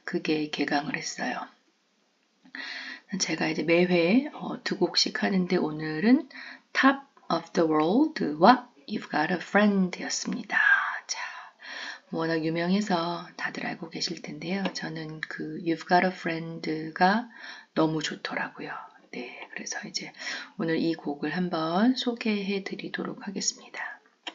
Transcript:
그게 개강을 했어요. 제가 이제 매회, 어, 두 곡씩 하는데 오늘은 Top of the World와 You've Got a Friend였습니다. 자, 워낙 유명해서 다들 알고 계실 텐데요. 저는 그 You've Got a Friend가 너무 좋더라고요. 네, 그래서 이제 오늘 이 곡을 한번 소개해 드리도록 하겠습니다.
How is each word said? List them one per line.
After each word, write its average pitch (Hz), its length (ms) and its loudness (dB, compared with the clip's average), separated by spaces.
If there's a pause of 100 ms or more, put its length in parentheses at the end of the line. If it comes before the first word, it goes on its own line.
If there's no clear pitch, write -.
그게 156 460 0
개강을 147 460 0
했어요. 127 400 -6 (1800)
제가 160 300 0
이제 156 160 -2
매회, 180 680 6
어, - 280 -8
두 - 160 -4
곡씩 - 460 0
하는데 185 320 2
오늘은 156 720 4 (440)
Top - 280 4 (280)
of 165 260 -2
the 165 140 4
World와 170 1040 4 (160)
You've - 240 -6
Got 156 220 0
a 170 80 -2
Friend였습니다. - 1160 2 (520)
자, - 100 -8 (920)
워낙 165 320 0
유명해서 170 840 0 (100)
다들 - 300 -6
알고 160 240 -8
계실 - 320 -6
텐데요. 165 400 -4 (120)
저는 160 480 -8
그 156 360 -8
You've 160 300 -2
Got 180 180 6
a 185 60 0
Friend가 165 1160 0 (460)
너무 156 280 2
좋더라고요. - 680 -6 (380)
네, - 420 -12
그래서 - 340 -10
이제 165 240 -8 (460)
오늘 165 220 0
이 165 160 2
곡을 151 420 -4
한번 175 580 2
소개해 202 680 -2
드리도록 - 640 -8
하겠습니다. - 760 -8 (340)